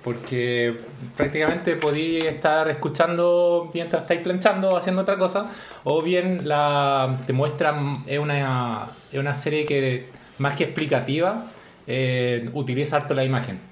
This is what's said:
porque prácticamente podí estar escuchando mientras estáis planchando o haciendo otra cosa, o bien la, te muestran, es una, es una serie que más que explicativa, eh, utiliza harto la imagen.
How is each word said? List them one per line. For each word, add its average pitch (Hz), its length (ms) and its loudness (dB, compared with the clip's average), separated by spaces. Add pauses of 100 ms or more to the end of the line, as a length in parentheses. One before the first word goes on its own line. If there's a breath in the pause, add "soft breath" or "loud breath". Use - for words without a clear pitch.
porque 120 760 0 (360)
prácticamente 156 600 0
podí 160 420 0
estar 156 500 2
escuchando 170 1040 2
mientras 170 300 -2
estáis 170 180 0
planchando 190 500 2
o 185 60 4
haciendo 185 260 0
otra 196 140 0
cosa, 190 320 0 (360 loud breath)
o 156 180 2
bien 180 460 0
la, 139 800 2
te 139 60 -2
muestran, 143 760 0
es 143 120 -2
una, 131 720 -2 (240)
es 135 60 -2
una 139 160 -2
serie 151 300 -2
que 135 440 0 (300 loud breath)
más 143 180 0
que 165 80 2
explicativa, 151 840 0 (400 loud breath)
eh, 123 680 0
utiliza 139 440 -2
harto 143 180 0
la 135 100 2
imagen. 131 360 -2 (100)